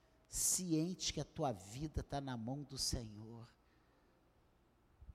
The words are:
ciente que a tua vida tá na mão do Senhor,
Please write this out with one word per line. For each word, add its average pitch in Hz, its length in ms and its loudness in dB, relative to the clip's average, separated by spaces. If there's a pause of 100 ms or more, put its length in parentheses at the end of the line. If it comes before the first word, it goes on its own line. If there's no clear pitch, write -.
(280)
ciente 175 840 2
que 156 80 0
a 139 40 0
tua 147 280 2
vida 107 500 -4
tá - 160 -2
na 135 160 -4
mão 127 280 -2
do 131 140 -10
Senhor, 113 680 -2 (1700)